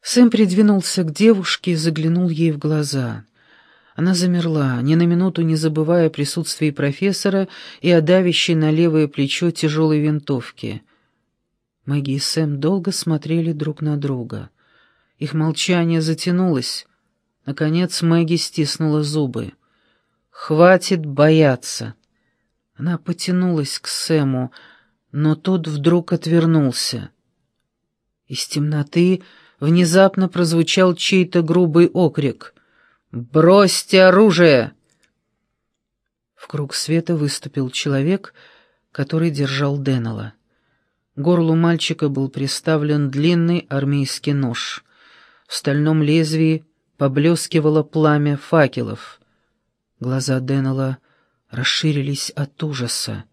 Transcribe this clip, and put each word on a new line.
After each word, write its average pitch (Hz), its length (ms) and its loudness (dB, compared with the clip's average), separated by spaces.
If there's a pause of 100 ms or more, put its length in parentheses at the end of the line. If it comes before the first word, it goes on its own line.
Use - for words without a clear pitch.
Сэм 247 300 4
придвинулся 202 720 2
к 160 80 -4
девушке 196 600 2
и 165 40 0
заглянул 160 520 0
ей 165 220 0
в 147 80 -4
глаза. 139 680 -4 (680)
Она 180 200 0
замерла, 165 680 0
ни 151 140 2
на 170 100 4
минуту 175 360 0
не 160 120 2
забывая 156 540 2
о - 20 2
присутствии 151 600 -4
профессора 190 760 -2 (340)
и 175 100 0
о 170 100 6
давящей 175 560 2
на 156 140 2
левое 156 360 2
плечо 147 460 -2
тяжёлой 156 480 0
винтовке. 143 800 -4 (1040)
Мэгги 139 260 -4
и 143 60 -4
Сэм 147 400 -4
долго 175 320 -2
смотрели 165 640 -4
друг 151 280 -6
на 151 160 -2
друга. 123 540 -8 (680)
Их 156 160 -8
молчание 165 640 0
затянулось. 165 840 -2 (600)
Наконец 160 560 -2
Мэгги 165 340 2
стиснула 151 680 -2
зубы. 135 480 -4 (800)
«Хватит 175 760 -2
бояться!» 143 880 0 (800)
Она 165 240 -4
потянулась 175 800 -2
к - 80 -14
Сэму, 135 640 -2 (640)
но 151 240 0
тот 170 320 -2
вдруг 165 440 0
отвернулся. 160 1000 0 (1160)
Из - 220 -10
темноты 151 760 0 (380)
внезапно 180 680 4
прозвучал 175 680 2
чей-то 180 460 2
грубый 170 440 4
окрик. - 680 -2 (580)
«Бросьте 180 880 4
оружие!» 175 720 6 (1600)
В - 140 -20
круг 143 260 -8
света 165 400 -2
выступил 143 560 -4
человек, 147 640 -2 (560)
который 160 400 -2
держал 139 500 -2
Деннелла. 117 520 -4 (840)
К 143 60 -12
горлу 165 340 2
мальчика 165 540 0
был 135 200 -4
приставлен 147 840 -2
длинный 170 580 0
армейский 139 640 -2
нож. 135 500 -4 (640)
В - 80 -14
стальном 151 480 0
лезвии 160 640 0 (320)
поблескивало 151 880 2
пламя 147 540 2
факелов. 123 840 -2 (840)
Глаза 131 380 -2
Деннелла 135 580 -2 (500)
расширились 139 840 -4
от - 340 -8
ужаса. 120 580 -8 (100)